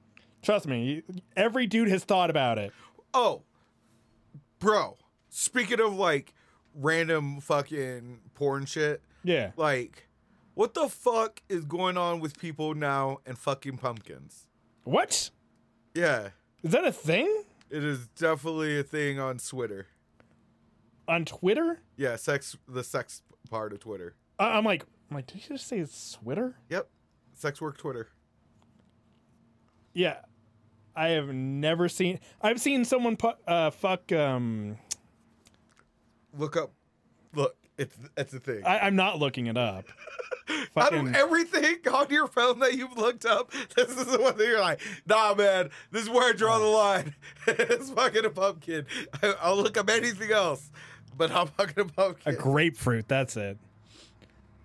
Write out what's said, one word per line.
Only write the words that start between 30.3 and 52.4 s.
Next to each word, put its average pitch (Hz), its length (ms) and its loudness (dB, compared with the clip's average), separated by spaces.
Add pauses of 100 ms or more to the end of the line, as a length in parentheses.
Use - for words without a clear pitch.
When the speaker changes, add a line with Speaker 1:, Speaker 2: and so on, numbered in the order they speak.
Speaker 1:
I 165 140 0
have 151 200 0
never 143 600 0
seen, 185 300 -2 (200)
I've 226 220 0
seen 269 240 2
someone 240 320 0
pu-, 233 160 0 (140)
uh, 165 240 2
fuck, 185 400 -2
um, 120 640 0 (1600)
Speaker 2:
Look 147 180 -6
up, 160 160 -4 (600)
look, 143 220 -2 (240)
it's, 127 160 -6 (200)
it's 135 200 -6
a 127 40 -12
thing. 110 240 -6
Speaker 1:
I, 185 160 2
I'm 196 160 2
not 190 220 2
looking 135 300 -2
it 117 100 -2
up. 101 320 -2
Speaker 2:
<laughs> - 600 -14
Out 311 100 -2
of 254 80 -6 (320)
Speaker 1:
Fucking 127 160 0
Speaker 2:
everything 330 600 2 (140)
on 277 200 2
your 294 160 2
phone 240 320 2
that 254 160 4
you've 254 220 -8
looked 233 280 0
up, 233 260 2
<laughs> - 240 -8
this 240 140 4
is 254 160 -4
the 254 160 2
one 254 160 4
that 214 80 4
you're 220 140 4
like, 170 220 2 (260)
"Nah, 214 260 6
man, 196 360 4 (200)
this 220 140 -4
is 214 80 -6
where 247 180 6
I 220 40 4
draw 220 260 4
the 214 60 4
Speaker 1:
Oh. 214 80 6
Speaker 2:
line." 196 420 4 (140)
<laughs> - 180 -6
It's 240 420 0
fucking 226 360 2
a 214 40 2
pumpkin. 165 560 -2 (380)
I, 202 180 2
I'll 180 160 4
look 202 200 2
up 202 120 0
anything 220 420 0
else, 180 380 0 (480)
but 160 140 2
I'm 175 160 2
fucking 190 320 -2
a 202 60 2
pumpkin. 175 480 0
Speaker 1:
A - 20 0
grapefruit, 135 720 2